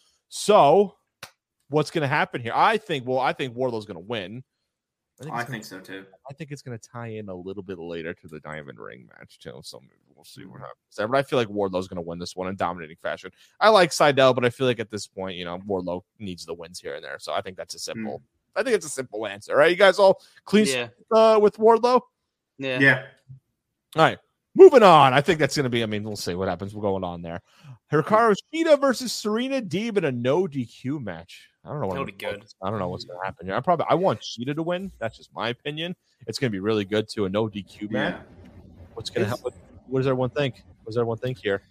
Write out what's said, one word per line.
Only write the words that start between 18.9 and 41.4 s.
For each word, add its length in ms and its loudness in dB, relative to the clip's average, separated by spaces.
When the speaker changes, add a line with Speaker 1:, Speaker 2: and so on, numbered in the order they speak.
Speaker 1:
simple 360 -10
answer, 300 -6
right? 140 6
You 60 0
guys 220 4
all 220 4
clean 220 4
Speaker 3:
Yeah. 220 -2
Speaker 1:
uh, 300 6
with 140 4
Wardlow? 440 4
Speaker 3:
Yeah. 200 -4
Speaker 2:
Yeah. 280 4
Speaker 1:
All 80 4
right. 140 2
Moving 300 12
on. 280 10
I 80 6
think 200 2
that's 160 0
gonna 120 0
be, 140 0
I 40 -2
mean, 180 -6
we'll 100 -10
see 220 -6
what 120 -2
happens. 260 -8
We're 80 -12
going 200 -2
on 200 -10
there. 180 -10
Hikaru 420 2
Shida 280 4
versus 320 -2
Serena 480 -4
Deeb 360 -4
in 80 -2
a 80 0
no 340 0
D 180 -6
Q 360 -10
match. 480 -14
I 60 -16
don't 100 -8
know 80 -4
what 60 -6
Speaker 3:
That'll 80 -6
Speaker 1:
I'm 40 -8
Speaker 3:
be 60 -14
good. 320 -12
Speaker 1:
I 80 -6
don't 80 -6
know 100 -4
what's 160 -10
gonna 200 -12
happen 220 -10
here. 100 -4
I 40 -2
probably, 300 0
I 40 4
want 260 0
Shida 340 -10
to 80 -6
win. 380 -6
That's 160 -8
just 180 -20
my 140 -6
opinion. 480 -8
It's 100 -8
gonna 120 0
be 100 -6
really 240 0
good 240 -2
too. 160 -4
A 40 -2
no 200 0
D 160 -10
Q 240 -14
match. 260 -4
Speaker 2:
Yeah. 340 -20
Speaker 1:
What's 160 -14
gonna 160 -2
Speaker 3:
Is 60 -4
Speaker 1:
happen? 200 -8
What 100 -4
does 80 0
everyone 240 -2
think? 320 -6
What 20 -16
does 100 -8
everyone 220 -2
think 200 -8
here? 320 -4